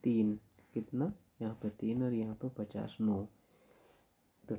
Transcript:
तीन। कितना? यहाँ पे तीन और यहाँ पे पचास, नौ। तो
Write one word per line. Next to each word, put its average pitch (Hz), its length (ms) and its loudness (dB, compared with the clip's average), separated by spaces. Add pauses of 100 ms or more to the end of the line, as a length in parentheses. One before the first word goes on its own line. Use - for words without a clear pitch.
तीन। 110 360 4 (360)
कितना? 131 380 -2 (300)
यहाँ 110 120 -2
पे 110 160 -6
तीन 117 320 0
और 123 100 2
यहाँ 110 220 0
पे 131 200 -6
पचास, 107 460 -6
नौ। 104 260 2 (1200)
तो 110 80 0